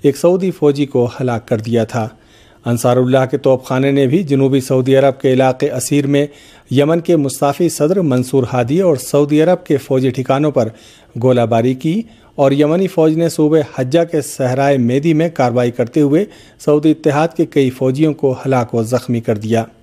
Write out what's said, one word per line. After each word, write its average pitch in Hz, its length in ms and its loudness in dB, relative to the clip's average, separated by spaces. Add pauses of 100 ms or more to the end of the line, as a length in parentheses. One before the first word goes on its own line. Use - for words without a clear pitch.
एक 139 120 2
सऊदी 180 340 0
फ़ौजी 147 360 0
को 123 240 0
हलाक 120 380 -6
कर 113 120 -2
दिया 113 260 -2
था। 113 220 -6 (560)
अंसारुल्लाह 127 600 2
के 127 120 -6
तोपखाने 131 540 0
ने 139 160 2
भी 165 160 0
जनूबी 135 380 0
सऊदी 131 320 0
अरब 135 280 2
के 135 100 2
इलाके 131 380 2
असीर 139 380 -2
में 143 200 0 (440)
यमन 147 280 2
के 170 180 0
मुस्ताफ़ी 143 520 0
सदर 165 340 -2
मंसूर 127 420 0
हादी 123 360 -2
और 170 180 2
सऊदी 147 400 0
अरब 175 280 0
के 147 120 2
फ़ौजी 131 320 0
ठिकानों 139 400 -2
पर 117 200 0 (460)
गोलाबारी 120 580 2
की 160 180 -4 (440)
और 139 160 2
यमनी 156 340 2
फ़ौज 156 280 2
ने 165 140 0
सूबे 156 340 2 (140)
हज्जा 135 280 0
के 165 180 -4
सहराए 135 560 -2
मेदी 135 340 0
में 160 200 0
कार्रवाई 123 380 0
करते 120 280 -2
हुए 151 260 2 (340)
सऊदी 151 320 2
इत्तेहाद 156 420 0
के 165 140 0
कई 135 240 0
फ़ौजियों 135 440 -2
को 135 200 0
हलाक 127 400 -2
व 113 100 0
ज़ख्मी 120 360 -4
कर 113 160 -2
दिया। 113 280 -2 (160)